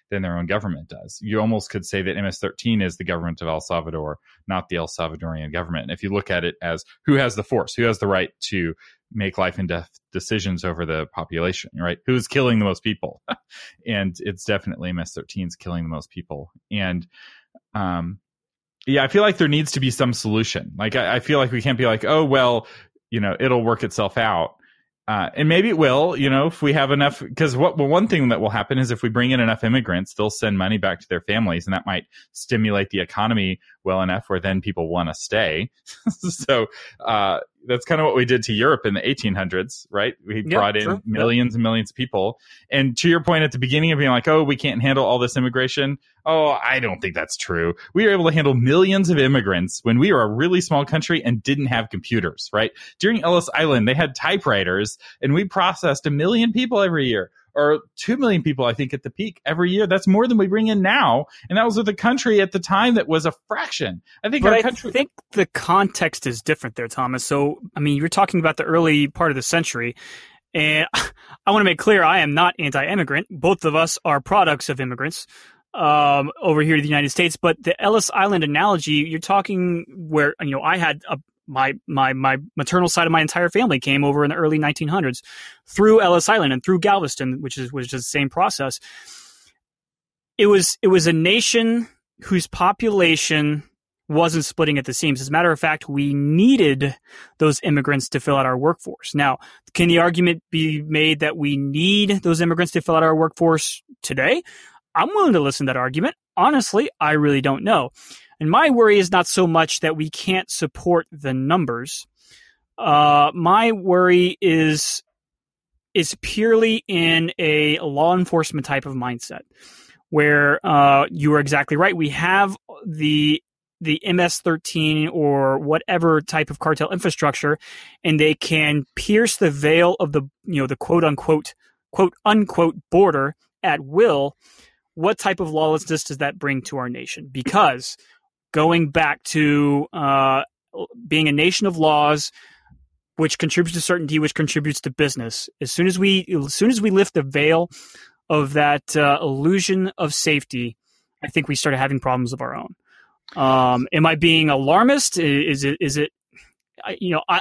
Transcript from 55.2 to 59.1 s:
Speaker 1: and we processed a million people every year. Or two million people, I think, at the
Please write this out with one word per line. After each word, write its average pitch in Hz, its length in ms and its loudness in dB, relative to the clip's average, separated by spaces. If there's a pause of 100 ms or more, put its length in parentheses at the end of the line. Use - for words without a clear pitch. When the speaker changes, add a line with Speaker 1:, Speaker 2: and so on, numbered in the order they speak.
Speaker 1:
and 135 120 0
we 180 120 0
processed 180 640 -2
a 160 40 0
million 208 420 0
people 240 280 -2
every 165 260 0
year. 104 240 -2 (240)
Or 147 260 2 (160)
two - 200 -4
million 214 260 0
people, 135 220 -2
I 120 80 0
think, 131 220 -6
at 135 80 -10
the 135 80 -12